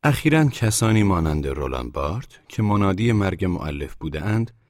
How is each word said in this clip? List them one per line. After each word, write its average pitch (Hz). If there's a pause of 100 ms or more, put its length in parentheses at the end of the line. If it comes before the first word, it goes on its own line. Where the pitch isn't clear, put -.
اخیراً 151
کسانی 110
مانند 80
رولان 65
بارت 78
که -
منادی 104
مرگ 98
مؤلف 73
بودند، 104 (180)